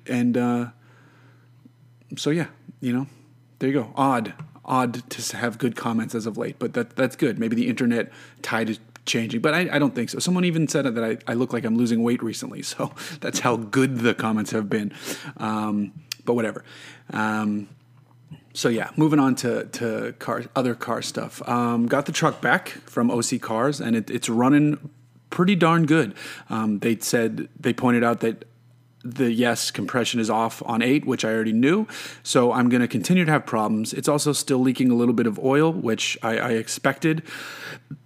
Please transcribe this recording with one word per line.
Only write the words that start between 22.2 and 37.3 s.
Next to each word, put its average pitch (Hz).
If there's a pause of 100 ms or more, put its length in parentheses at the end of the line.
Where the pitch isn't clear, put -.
back 151
from -
O 117
C 117
Cars, 113
and 113
it, 110
it's 120
running 143 (400)
pretty 180
darn 165
good. 143 (340)
Um, 110
they 117
said, 113 (100)
they 120
pointed 120
out 117
that - (580)
the, 123
yes, 117
compression 117
is 110
off 110
on 117
eight, 143
which 117
I 110
already 110
knew, 160 (340)
so 123
I'm 123
gonna 123
continue 170
to 156
have 143
problems. 110
It's -
also 147
still 131
leaking 127
a 120
little 120
bit 117
of 107
oil, 147
which 113
I, 113
I 117
expected. 139 (840)